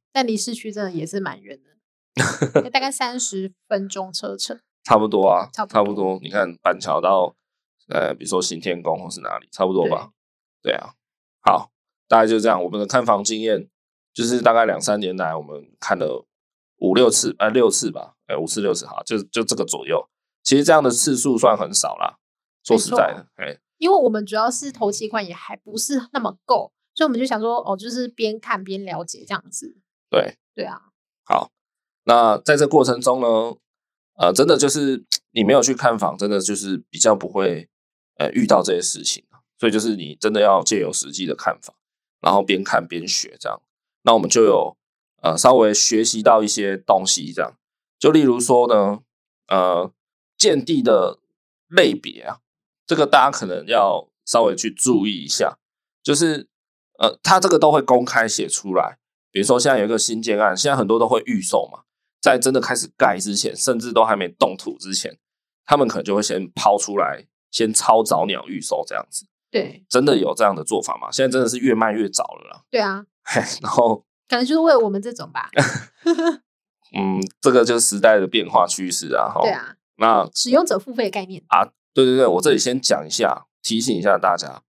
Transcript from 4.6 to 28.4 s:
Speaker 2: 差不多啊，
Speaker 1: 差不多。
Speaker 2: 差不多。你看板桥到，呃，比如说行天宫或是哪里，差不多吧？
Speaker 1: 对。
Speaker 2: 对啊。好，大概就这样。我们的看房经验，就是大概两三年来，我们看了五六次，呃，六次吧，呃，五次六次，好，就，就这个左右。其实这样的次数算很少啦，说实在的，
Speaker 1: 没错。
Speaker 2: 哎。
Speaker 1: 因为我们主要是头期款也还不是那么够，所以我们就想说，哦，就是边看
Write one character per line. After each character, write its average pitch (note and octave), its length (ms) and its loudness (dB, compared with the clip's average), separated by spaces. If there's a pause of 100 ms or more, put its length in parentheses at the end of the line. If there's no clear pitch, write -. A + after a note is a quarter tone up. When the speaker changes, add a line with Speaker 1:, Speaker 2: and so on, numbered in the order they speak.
Speaker 2:
差 A2+ 140 4
不 G#2+ 100 0
多 G2+ 200 2
啊， F2 240 2
Speaker 1:
差 G#3+ 140 -8
不 - 80 -10
多。 - 0 -
Speaker 2:
差 G#2+ 100 4
不 G2+ 100 -4
多。 F#2+ 280 -4
你 - 80 -14
看 F#2 280 -4
板 F2+ 220 -2
桥 E2 220 -2
到， F2+ 340 2 (540)
呃， - 240 -2
比 - 100 -14
如 - 60 -12
说 F#2 100 -2
行 F2 200 -6
天 F2 220 -6
宫 E2+ 220 -6
或 F2 60 -16
是 - 120 -14
哪 G1+ 180 -8
里， - 120 -20
差 F#2+ 140 -2
不 F#2 80 0
多 E2+ 160 0
吧？ - 220 -6 (500)
Speaker 1:
对。 - 100 -2
Speaker 2:
对 - 40 -2
啊。 - 180 -12 (480)
好， - 300 0 (360)
大 A2+ 140 6
概 A2 60 4
就 A2 120 2
这 G#2+ 80 0
样。 F#2 160 0
我 F2+ 60 -6
们 G#2 100 -6
的 G#2 60 -4
看 B2 200 0
房 G#2 180 2
经 A2 180 -4
验， G#2+ 260 -2 (460)
就 A#2 100 -6
是 A#2+ 160 0
大 A#2 140 4
概 A2+ 120 4
两 F2 140 -2
三 G#2 200 -2
年 F#2 180 -6
来， D#2+ 180 -4
我 D#2 60 -8
们 D2 360 -18
看 F#2 220 -4
了 C2 260 -6 (520)
五 F#2+ 180 0
六 B2 140 6
次， - 280 0
呃， G#2+ 120 0
六 A2+ 200 4
次 A2+ 220 -4
吧， - 240 -16 (120)
呃， - 120 -6
五 D#2+ 80 -6
次 G#2+ 140 -6
六 G2+ 120 -2
次， - 120 -8
好， - 180 -12
就， G#2 200 -4
就 A2+ 200 -4
这 - 140 -4
个 - 80 -4
左 B1 200 -8
右。 D#2 220 -4 (340)
其 - 140 2
实 C#3+ 80 4
这 D3+ 80 4
样 D#3 100 6
的 C3+ 80 0
次 A#2+ 280 0
数 B2+ 200 0
算 A2 200 4
很 G2 160 -6
少 - 240 -2
啦， G1+ 200 -8 (460)
说 A2+ 140 4
实 G#2 140 -4
在 D#3+ 220 2
的， - 220 -18
Speaker 1:
没 - 100 -12
错。 D2 60 -8
Speaker 2:
哎。 - 80 -18 (180)
Speaker 1:
因 E4+ 140 0
为 G4+ 40 6
我 C#4+ 140 4
们 G#3+ 160 -4
主 G3+ 120 -6
要 A3 120 0
是 C4+ 220 -8
头 A3 180 -4
期 G#3+ 200 -6
款 G#3+ 180 -6
也 E3+ 60 -16
还 - 240 -18
不 G#3+ 200 -16
是 B3 360 -6
那 C#4+ 60 -6
么 G#3+ 260 -6
够， - 260 -2 (240)
所 - 80 0
以 - 20 4
我 D4+ 40 2
们 A#3 100 -4
就 C4 60 0
想 B3 160 -2
说， A#3 160 -2 (120)
哦， G3 60 -4
就 G#3 140 -12
是 B3 180 -6
边 A3+ 320 -6
看 G#3+ 240 -6